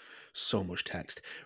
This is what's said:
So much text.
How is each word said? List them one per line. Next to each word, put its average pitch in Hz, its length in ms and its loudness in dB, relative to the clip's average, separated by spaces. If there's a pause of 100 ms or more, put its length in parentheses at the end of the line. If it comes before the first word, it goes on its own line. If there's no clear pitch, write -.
(320)
So - 320 4
much 90 200 0
text. - 360 -2 (260)